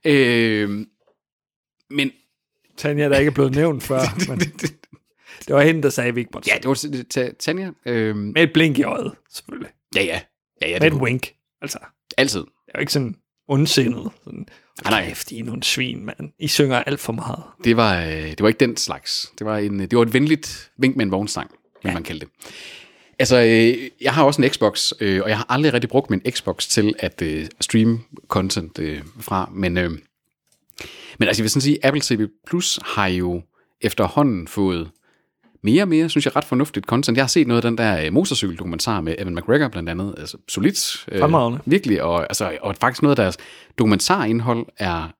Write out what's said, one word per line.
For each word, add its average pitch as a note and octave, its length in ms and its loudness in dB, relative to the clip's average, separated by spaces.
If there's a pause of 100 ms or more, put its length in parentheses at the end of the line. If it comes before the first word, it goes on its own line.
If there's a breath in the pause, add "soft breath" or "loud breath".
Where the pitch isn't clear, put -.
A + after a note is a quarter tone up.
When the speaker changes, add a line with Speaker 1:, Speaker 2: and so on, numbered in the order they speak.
Speaker 1:
Ja. D3+ 80 4
Speaker 2:
Øhm, A2+ 760 2 (1000)
men C#3+ 200 -2 (680)
Speaker 1:
Tanja, D3 320 0
der C#3 100 4
ikke D3 120 4
er B2+ 40 -8
blevet C3+ 200 2
nævnt D3+ 280 2
før, C3 180 -2 (160)
Speaker 2:
<laughs> F3 120 -4
Speaker 1:
men C3 100 -6
det - 1160 -8
var C#3 80 6
hende, D#3+ 200 4
der C#3+ 60 2
sagde, B2 200 0
at A#2+ 80 -2
vi B2 40 -2
ikke A2+ 140 -8
måtte - 160 -8
Speaker 2:
Ja, - 40 4
Speaker 1:
synge. - 80 -4
Speaker 2:
det C3 60 -2
var C#3 60 2
s-, C3 80 -4
det, C#3 240 -8 (120)
Ta-, B2 200 -2
Tanja, F3+ 320 -4 (160)
øhm, A2 320 0
Speaker 1:
Med G#2 240 0
et D#3+ 120 4
blink D#3+ 240 4
i D4 40 2
øjet, - 300 -4 (180)
selvfølgelig. - 400 -16 (260)
Speaker 2:
Ja, F#2+ 60 2
ja. D#2+ 180 -4 (420)
Ja, D#2+ 60 -2
ja, - 60 -2
Speaker 1:
Med - 60 -2
Speaker 2:
det D3+ 60 6
Speaker 1:
et D#3+ 60 6
Speaker 2:
var C#3 140 -2
Speaker 1:
wink, B2+ 260 -4 (300)
altså. - 160 -10 (380)
Speaker 2:
Altid. C4+ 240 2 (260)
Speaker 1:
Jeg - 80 -20
er - 40 -6
jo - 20 -4
ikke C#3+ 120 -4
sådan B2 240 -2 (320)
ondsindet. C#3 600 2 (160)
Sådan, - 220 -14 (380 soft breath)
Speaker 2:
Nej, G2 60 -2 (100)
nej. F2+ 80 -6
Speaker 1:
"Kæft, - 240 -10
I A2+ 80 -12
er A#2+ 40 -8
nogle A#2+ 180 -8
svin, B2 440 -4
mand. - 320 -12
I D#3 100 -6
synger C3+ 280 2
alt - 240 -4
for - 120 -8
meget." - 300 -8 (220)
Speaker 2:
Det A#2 120 4
var, G#2 260 4
øh, E2 100 -4
det D#2 300 -8
var G#2+ 60 6
ikke A2+ 120 2
den B2 160 2
slags. - 640 -6
Det G#2+ 80 -8
var G#2+ 120 -2
en, G2+ 220 -2
det G2+ 160 0
var A#2+ 60 6
et A2+ 120 2
venligt D3+ 640 0
vink C3 180 2
med A#2 80 0
en F#2+ 60 0
vognstang, G2 400 -4 (320)
vil - 80 -4
Speaker 1:
Ja. F2+ 40 -6
Speaker 2:
man E2+ 80 -6
kalde D#3+ 180 -10
det. - 80 -14 (880 loud breath)
Altså, B2+ 180 4
øh, A#2 540 6 (100)
jeg C3 140 0
har D#3 100 4
også C#3+ 180 4
en B2+ 80 4
Xbox, - 500 0
øh, G2 220 2
og G2 60 -2
jeg G#2+ 80 0
har A#2 120 -6
aldrig C#3 260 2
rigtig A#2+ 160 0
brugt C3+ 200 0
min F#2+ 200 0
Xbox - 380 -6
til G#2+ 300 2
at, - 240 -6
øh, D#2 240 -4 (140)
streame A2+ 400 2 (280)
content, F#2 500 -2
øh, D2+ 240 -6 (180)
fra. F#2+ 340 -4
Men, F2+ 240 -2
øh, F2 120 0 (1300 loud breath)
men G#2+ 100 2
altså, G#2+ 120 0
jeg A2 40 0
vil A2 60 0
sådan C#3 120 0
sige, C#3+ 240 2
Apple C#3 140 2
T - 100 -4 (100)
V G#2+ 60 0 (200)
Plus - 380 -2
har G2+ 220 -2
jo F2+ 360 -2 (380)
efterhånden G#2+ 680 0
fået F2 420 -2 (720)
mere C3 200 4
og G3 60 0
mere, D#3+ 200 2
synes D3 180 0
jeg, C3+ 100 0
ret C#3+ 80 0
fornuftigt B2 420 -2
content. A#2+ 300 0
Jeg C3 80 4
har C3+ 40 -2
set D#3 180 4
noget A#2 180 2
af A#2 60 0
den A2+ 80 -4
der, F#2+ 280 0
øh, D#2+ 60 -2
motorcykeldokumentar F#2+ 880 -2
med D#2+ 180 -4
Evan F#2 160 -6
McGregor B2 340 0
blandt F2 200 -6
andet. F2+ 300 -6
Altså, - 180 -14 (120)
solidt, - 640 -2
øh, F#2+ 80 -2
Speaker 1:
Fremragende. C3 460 2
Speaker 2:
virkelig, C3 360 2
og, E2+ 200 0
altså, - 400 -6
og G2 140 -4
faktisk B2+ 260 0
noget C#3+ 160 4
af G#2+ 60 4
deres F#2 120 0 (420 loud breath)
dokumentarindhold A2+ 880 2 (120)
er E2+ 300 -2 (120)